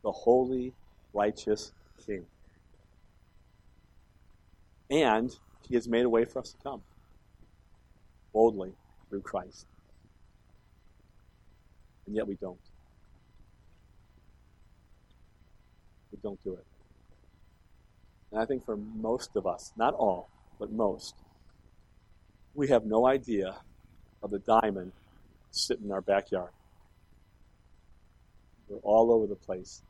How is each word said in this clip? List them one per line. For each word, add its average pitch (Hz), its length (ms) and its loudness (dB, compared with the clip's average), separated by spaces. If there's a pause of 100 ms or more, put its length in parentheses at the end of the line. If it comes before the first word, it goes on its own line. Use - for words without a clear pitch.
The 107 100 -2
holy, 127 600 2 (400)
righteous 107 600 -2 (320)
King. 95 200 -10 (2750)
And 127 480 2 (300)
he 123 80 -4
has 117 120 2
made 120 180 2
a 120 40 2
way 113 160 4
for 127 140 -8
us - 140 -12
to - 100 -20
come - 180 -10 (1500)
boldly 107 400 2 (360)
through 101 120 -8
Christ. - 460 -10 (2500)
And 104 80 -8
yet 110 100 0
we 139 100 -8
don't. 92 240 -12 (3500)
We 104 120 -18
don't 101 200 -8
do 92 100 -6
it. 87 120 -16 (1700)
And 110 100 -4
I 113 40 0
think 127 200 -4
for 110 100 -4
most 110 600 -6
of 95 100 -2
us, 87 320 -6
not 117 160 2
all, 92 340 0 (300)
but 107 140 -10
most, 107 420 -2 (1400)
we 143 140 0
have 113 160 6
no 110 200 4
idea 117 560 0 (640)
of 98 80 -8
the 98 80 -6
diamond 101 540 2 (580)
sitting - 340 -4
in 101 60 -6
our 95 100 -4
backyard. 98 500 0 (2250)
We're 101 120 -12
all 113 320 6
over 110 160 4
the 101 80 -6
place. - 540 -12